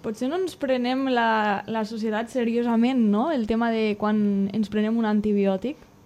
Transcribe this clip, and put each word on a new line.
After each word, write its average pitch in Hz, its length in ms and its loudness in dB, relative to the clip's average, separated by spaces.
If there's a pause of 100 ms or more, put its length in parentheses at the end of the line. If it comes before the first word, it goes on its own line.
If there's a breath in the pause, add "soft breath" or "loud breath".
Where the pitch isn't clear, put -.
Potser 226 260 -6
no 320 80 -4
ens 370 220 -4
prenem 262 500 -2
la, 220 560 0
la 220 200 -4
societat 220 440 -4
seriosament, 240 720 2 (100)
no? 233 220 2
El 233 160 -2
tema 226 240 0
de 214 260 0
quan 208 560 0
ens 214 160 -2
prenem 214 300 0
un 226 60 0
antibiòtic. 208 720 0 (280)